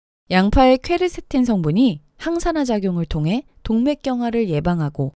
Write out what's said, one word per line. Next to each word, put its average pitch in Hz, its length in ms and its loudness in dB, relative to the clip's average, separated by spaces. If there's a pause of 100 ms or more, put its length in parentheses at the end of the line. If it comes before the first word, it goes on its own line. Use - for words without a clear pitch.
(300)
양파의 254 540 4
퀘르세틴 349 600 -2
성분이 190 580 0 (160)
항산화 339 480 -2
작용을 190 400 -2
통해 165 400 -2 (180)
동맥경화를 240 840 -2
예방하고 147 680 -2